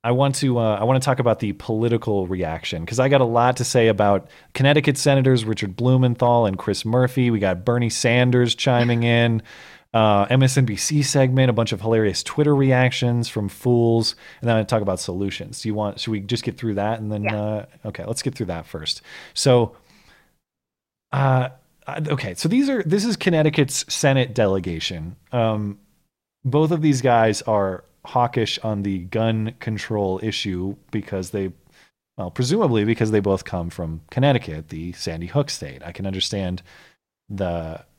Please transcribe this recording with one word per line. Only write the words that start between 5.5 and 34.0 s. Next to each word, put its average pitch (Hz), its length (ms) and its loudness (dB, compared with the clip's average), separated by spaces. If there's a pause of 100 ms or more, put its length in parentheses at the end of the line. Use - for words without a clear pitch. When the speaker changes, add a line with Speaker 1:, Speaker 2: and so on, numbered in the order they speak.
Speaker 1:
Blumenthal 120 720 4
and 95 120 0
Chris - 280 -4
Murphy. 123 440 2
We 110 100 2
got 92 240 0
Bernie 120 260 0
Sanders 123 680 2
chiming 120 480 0
in, 117 400 2 (240)
<laughs> - 260 -20
uh, 107 360 4
M 131 120 4
S 131 160 4
N 131 80 4
B 104 100 -4
C 147 280 0
segment, 131 460 2
a 120 40 0
bunch 113 180 0
of 98 100 -6
hilarious 110 420 2
Twitter 147 320 2
reactions 127 720 2
from 104 200 -6
fools, 117 680 2 (260)
and 117 80 -2
then 113 80 2
I 110 60 0
talk 110 180 0
about 95 180 -2
solutions. 95 600 -8
Do 110 80 -6
you 104 60 -4
want, 104 240 -6
should 113 120 -6
we 107 100 -4
just 113 220 -6
get - 140 -6
through 110 180 -4
that 107 240 -2
and 107 120 -8
then, 104 120 -6
Speaker 2:
Yeah. 107 120 -2
Speaker 1:
uh, 107 300 -6 (200)
okay, - 200 -12
let's 113 180 -8
get 127 100 -6
through 107 140 -8
that 82 180 -10
first. - 360 -10 (340)
So, 120 400 2 (1400)
uh, 131 380 2 (380)
uh, - 200 -8
okay, 135 260 -4
so - 140 -4
these 269 220 2
are, 247 140 0
this 190 220 0
is 226 100 0
Connecticut's 156 800 0
Senate 131 400 0
delegation. 90 840 -2 (160)
Um, 107 460 -2 (680)
both 151 280 2
of 160 100 0
these 143 200 2
guys 113 420 4
are 98 400 0 (220)
hawkish 120 540 -2
on 104 240 -4
the 98 160 -4
gun 110 600 -2
control 101 640 -4
issue 98 520 -4 (160)
because 98 400 -6
they, 95 200 -4 (680)
well, 90 140 -8
presumably 127 540 0
because 110 260 0
they 107 80 2
both 98 260 0
come 85 240 -6
from 80 400 -8